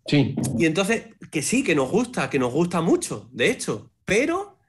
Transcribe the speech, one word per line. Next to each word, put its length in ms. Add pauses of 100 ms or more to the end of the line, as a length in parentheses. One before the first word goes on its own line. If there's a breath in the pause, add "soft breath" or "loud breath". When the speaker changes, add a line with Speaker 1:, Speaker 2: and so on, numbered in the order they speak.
Speaker 1:
Sí. 280 (240)
Speaker 2:
Y 80
entonces, 400 (240)
que 120
sí, 220
que 100
nos 160
gusta, 380
que 100
nos 140
gusta 300
mucho, 500
de 180
hecho, 400 (140)
pero 540 (100)